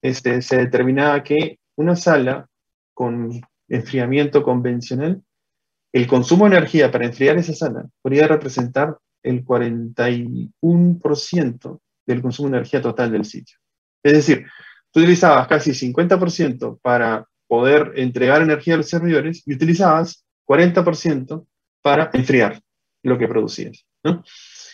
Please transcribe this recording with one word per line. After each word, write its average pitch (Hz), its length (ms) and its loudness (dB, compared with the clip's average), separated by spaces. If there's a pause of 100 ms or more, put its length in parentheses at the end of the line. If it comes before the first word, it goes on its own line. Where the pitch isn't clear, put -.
este, 127 400 -4
se 131 160 -2
determinaba 131 640 0
que 147 380 -4 (160)
una 170 200 0
sala 139 520 0 (480)
con 120 340 -6 (400)
enfriamiento 135 720 0
convencional, 127 800 -4 (720)
el 123 140 2
consumo 165 420 4
de 190 80 6
energía 143 320 2
para 120 160 -2
enfriar 135 320 0
esa 170 160 -4
sala 139 320 -8 (160)
podría 139 260 2
representar 147 680 -2 (240)
el 127 220 -4
cuarenta 120 680 -4
y 120 420 -6 (100)
un 170 360 2
por 147 180 -2
ciento 143 680 -6 (240)
del 123 160 -2
consumo 131 260 -4
de 131 80 -2
energía 123 240 -4
total 117 300 -4
del 107 120 -2
sitio. - 340 -16 (440)
Es 143 120 4
decir, 151 340 2 (420)
tú 160 120 2
utilizabas 170 460 6
casi 147 280 0
cincuenta 165 420 0
por 180 140 -2
ciento 123 500 -6
para 117 460 -2 (200)
poder 135 500 2
entregar 127 440 2
energía 156 320 0
a 160 40 2
los 147 120 -4
servidores 165 560 -2
y 143 80 -6
utilizabas 165 720 0 (180)
cuarenta 175 400 4
por 170 120 0
ciento 151 500 -6 (380)
para 147 300 2
enfriar 127 460 0 (440)
lo 127 160 0
que 117 80 0
producías, - 580 -6 (180)
¿no? 175 200 -2 (500)